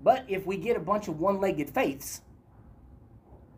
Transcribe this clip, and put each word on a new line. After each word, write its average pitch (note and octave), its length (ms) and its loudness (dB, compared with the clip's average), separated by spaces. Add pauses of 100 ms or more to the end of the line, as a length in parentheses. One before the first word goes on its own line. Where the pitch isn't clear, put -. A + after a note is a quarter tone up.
But C4 260 6
if F#3 180 -4
we F#3+ 100 -2
get G#3+ 200 0
a F#3 40 -2
bunch G3+ 260 -2
of D#3 140 -6
one-legged F#3+ 500 0
faiths, - 520 -2 (1400)